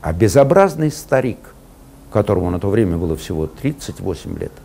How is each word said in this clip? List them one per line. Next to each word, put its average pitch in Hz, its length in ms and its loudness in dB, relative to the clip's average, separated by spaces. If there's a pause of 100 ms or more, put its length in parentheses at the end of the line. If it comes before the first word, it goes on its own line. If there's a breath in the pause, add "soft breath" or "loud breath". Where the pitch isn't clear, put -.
а 82 120 -4
безобразный 147 760 4
старик, - 600 -4 (580)
которому 98 380 2
на 90 100 -2
то 98 100 -2
время 98 280 2
было 82 180 -2
всего 78 320 -6
тридцать - 520 -8
восемь - 380 -8
лет 50 140 -8 (140)